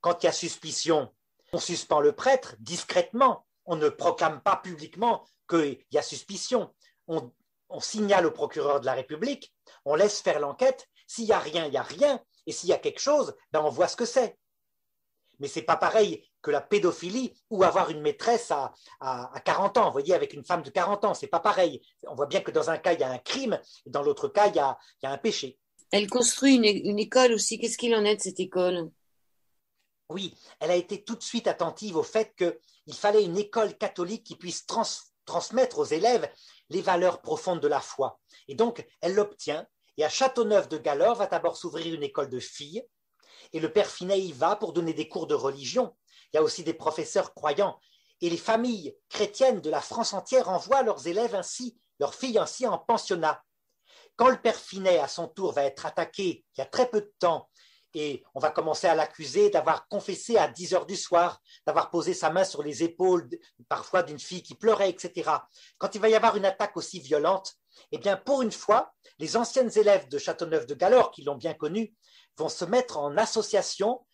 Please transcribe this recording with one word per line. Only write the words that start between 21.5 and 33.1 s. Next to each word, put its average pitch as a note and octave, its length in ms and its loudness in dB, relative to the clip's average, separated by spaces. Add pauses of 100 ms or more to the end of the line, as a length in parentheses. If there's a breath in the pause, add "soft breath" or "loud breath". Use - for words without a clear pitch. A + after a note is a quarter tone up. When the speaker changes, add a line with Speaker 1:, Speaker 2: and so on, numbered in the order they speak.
Speaker 1:
On - 80 -12
voit - 100 -2
bien C#3 160 -2
que - 100 -6
dans G#3 200 0
un D#3 60 0
cas, F3+ 160 0
il D#3+ 60 -2
y C#3+ 40 0
a B2+ 80 -2
un B2 80 -8
crime, A#3+ 420 -4 (240 soft breath)
et C#3+ 40 -16
dans C#3+ 120 -2
l'autre C#3+ 280 0
cas, G#3 180 4
il G3 80 0
y D#3+ 40 4
a, C3+ 180 0 (240 soft breath)
il - 40 -10
y - 20 -4
a C3+ 40 -4
un C#3 60 -6
péché. - 420 -4 (320)
Speaker 2:
Elle G3+ 180 0
construit C4 460 4
une, A#3 100 6
une G#3 340 2
école A#3+ 340 6
aussi. A3 260 -2
Qu'est-ce A#3 180 -4
qu'il A#3 160 0
en G#3+ 100 2
est G#3 120 4
de G3+ 60 -10
cette F#3+ 180 -8
école ? F3+ 500 -2 (1200)
Speaker 1:
Oui, F3+ 260 -8 (240 soft breath)
elle D#3 120 -2
a F3+ 40 4
été F3+ 280 -4
tout A3+ 120 -8
de - 80 -16
suite A3+ 240 -4
attentive E3 500 -4
au D3 60 2
fait A3 320 -2
qu'il - 600 -6
fallait G#3 280 4